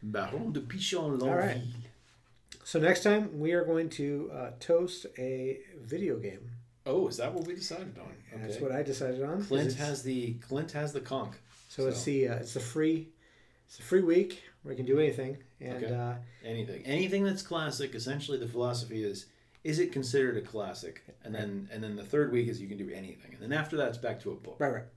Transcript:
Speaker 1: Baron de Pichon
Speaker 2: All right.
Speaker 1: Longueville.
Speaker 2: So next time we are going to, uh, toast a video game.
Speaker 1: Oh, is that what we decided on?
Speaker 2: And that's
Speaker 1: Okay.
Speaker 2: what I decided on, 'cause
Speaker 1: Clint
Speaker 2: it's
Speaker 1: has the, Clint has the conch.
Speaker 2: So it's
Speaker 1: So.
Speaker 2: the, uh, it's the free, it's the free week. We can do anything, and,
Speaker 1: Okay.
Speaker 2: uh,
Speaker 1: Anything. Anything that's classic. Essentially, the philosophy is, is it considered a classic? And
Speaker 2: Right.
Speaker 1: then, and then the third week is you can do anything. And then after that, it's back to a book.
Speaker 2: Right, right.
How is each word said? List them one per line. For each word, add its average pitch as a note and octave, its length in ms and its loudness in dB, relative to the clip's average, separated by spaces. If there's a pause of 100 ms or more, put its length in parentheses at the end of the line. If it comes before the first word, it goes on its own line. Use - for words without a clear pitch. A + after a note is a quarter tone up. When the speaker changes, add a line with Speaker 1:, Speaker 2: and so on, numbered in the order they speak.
Speaker 1:
Baron G#2+ 500 -2
de C#3+ 80 -2
Pichon D#3+ 600 0
Speaker 2:
All C3 120 4
right. F#3 220 2
Speaker 1:
Longueville. A#2+ 160 -4 (920)
Speaker 2:
So - 160 0
next F3+ 220 6
time G#3 360 4
we D#3 140 2
are F3 120 6
going E3 260 2
to, C#3+ 420 -2
uh, B2+ 180 -6 (100)
toast F3 460 4 (120)
a C3 420 -2 (200)
video C3+ 380 0
game. G2+ 320 -6 (360)
Speaker 1:
Oh, D#3 220 4
is A#2+ 100 -4
that C3+ 160 0
what E3 120 -2
we F3 80 -4
decided F3+ 440 -8
on? - 160 -14 (180)
Speaker 2:
And A#2 100 -10
that's G#2+ 140 -6
Speaker 1:
Okay. A#2 80 -4
Speaker 2:
what C3 80 0
I C#3 100 0
decided C3+ 400 -2
on, D#3 160 -2
'cause G#3 100 -4
Speaker 1:
Clint C#3+ 180 4
Speaker 2:
it's C3 100 0
Speaker 1:
has C#3+ 260 -2
the, B2 320 0
Clint C#3+ 380 -4
has D3 200 -2
the C#3 80 -2
conch. B2+ 340 -4 (340)
Speaker 2:
So C3+ 180 0
it's A#2+ 120 0
Speaker 1:
So. - 80 -4
Speaker 2:
the, C3+ 220 4
uh, B2+ 80 0
it's A#2+ 180 -6
the - 60 -2
free, D#3 520 0 (540)
it's - 100 -20
the - 60 -16
free F#3 180 6
week. F3+ 420 4 (220)
We C#3 100 -6
can B2+ 120 -4
do C3+ 120 6
anything, C3+ 440 2 (180)
and, B2+ 240 -6
Speaker 1:
Okay. A#2 100 0
Speaker 2:
uh, A#2+ 200 -2 (280)
Speaker 1:
Anything. A2+ 440 -4
Anything F#3+ 380 2
that's F#3+ 180 2
classic. C#3+ 520 -2
Essentially, C3+ 440 -2
the A#2 100 -4
philosophy A#2 560 -2
is, G2 220 -4 (380)
is D#3 140 0
it F3 140 2
considered B2+ 440 2
a G#2+ 60 0
classic? F#2 600 -8 (220)
And G#2+ 100 -6
Speaker 2:
Right. G#2+ 60 -4
Speaker 1:
then, G2 320 -4
and A2 120 -8
then G#2 120 -4
the G2+ 80 -8
third B2 280 4
week A#2+ 160 4
is A#2 120 -4
you G2 80 -8
can G2+ 100 -8
do G2 120 -6
anything. - 440 -12
And - 80 -16
then A#2 100 -4
after D3+ 240 0
that, C#3 120 2
it's A#2 100 -4
back - 240 -2
to G2+ 100 -4
a - 40 -6
book. - 220 -14
Speaker 2:
Right, C#3 140 2
right. A#2 120 -4 (120)